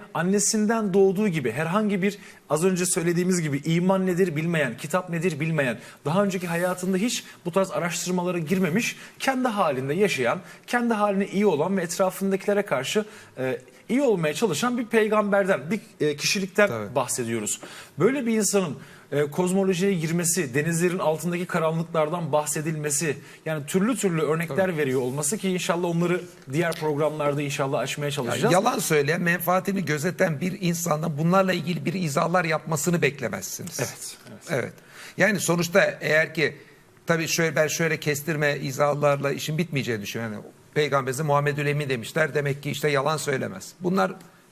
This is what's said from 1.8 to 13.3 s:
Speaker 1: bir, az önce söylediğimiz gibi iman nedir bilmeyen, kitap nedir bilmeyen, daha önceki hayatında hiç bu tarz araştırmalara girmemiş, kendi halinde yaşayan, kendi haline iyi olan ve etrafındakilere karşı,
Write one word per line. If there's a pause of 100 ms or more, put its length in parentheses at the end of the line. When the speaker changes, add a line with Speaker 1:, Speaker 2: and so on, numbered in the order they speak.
Speaker 1:
bir, (320)
az
önce
söylediğimiz
gibi
iman
nedir
bilmeyen,
kitap
nedir
bilmeyen, (260)
daha
önceki
hayatında
hiç (220)
bu
tarz
araştırmalara
girmemiş, (220)
kendi
halinde
yaşayan, (280)
kendi
haline
iyi
olan
ve
etrafındakilere
karşı, (320)